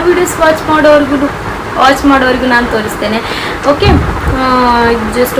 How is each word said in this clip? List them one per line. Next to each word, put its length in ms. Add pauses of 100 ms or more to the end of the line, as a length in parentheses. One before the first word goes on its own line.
ವಿಡಿಯೋಸ್ 340
ವಾಚ್ 300
ಮಾಡೋರ್ಗು, 560 (540)
ವಾಚ್ 260
ಮಾಡೋರಿಗೂ 400
ನಾನು 220
ತೋರಿಸ್ತೇನೆ, 500 (540)
ಓಕೆ? 520 (180)
ಆ, 40 (720)
just 220